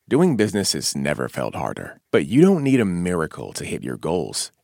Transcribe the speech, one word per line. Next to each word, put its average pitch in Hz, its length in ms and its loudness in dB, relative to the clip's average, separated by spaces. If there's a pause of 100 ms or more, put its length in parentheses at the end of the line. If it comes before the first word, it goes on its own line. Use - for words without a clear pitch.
Doing 147 300 4
business 104 340 0
has - 240 -4
never 69 320 -2
felt 60 260 -6
harder. 50 460 -8 (100)
But 95 140 2
you 110 160 4
don't 180 240 6
need 135 160 4
a 104 60 2
miracle 87 680 -2
to - 140 -10
hit - 180 -8
your 62 140 -8
goals. 80 520 -4 (140)